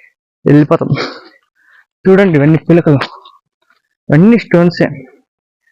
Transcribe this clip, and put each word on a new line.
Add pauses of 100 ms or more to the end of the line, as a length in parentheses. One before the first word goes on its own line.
(480)
వెళ్ళిపోతాం. (1120)
చూడండి
ఇవన్నీ (100)
పిలకలు, (1080)
ఇవన్నీ
స్టోన్సే (840)